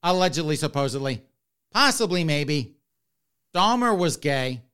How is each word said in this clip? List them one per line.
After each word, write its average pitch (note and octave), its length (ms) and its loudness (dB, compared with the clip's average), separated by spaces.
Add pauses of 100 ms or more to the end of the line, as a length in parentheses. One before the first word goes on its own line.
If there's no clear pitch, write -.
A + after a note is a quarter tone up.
allegedly, E3+ 540 2
supposedly, C3+ 680 -4 (500)
possibly, G#3 520 2
maybe, D3 500 -2 (800)
Dahmer A3+ 420 2
was F3 200 0
gay. C3 460 -4 (120)